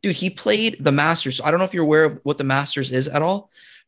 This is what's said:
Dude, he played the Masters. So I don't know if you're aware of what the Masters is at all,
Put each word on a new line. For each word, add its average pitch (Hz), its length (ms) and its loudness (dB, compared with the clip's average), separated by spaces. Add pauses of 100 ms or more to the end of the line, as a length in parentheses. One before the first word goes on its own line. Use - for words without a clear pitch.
Dude, 196 120 0
he 185 160 -4
played 214 480 0
the 143 140 2
Masters. 143 460 0
So - 80 -6
I 151 60 2
don't 170 80 2
know 190 60 0
if 185 80 -6
you're 170 120 0
aware 156 180 6
of 151 200 0
what 143 140 -2
the 143 60 -4
Masters 135 480 -2
is 131 160 0
at 147 140 -2
all, 190 280 -2 (380)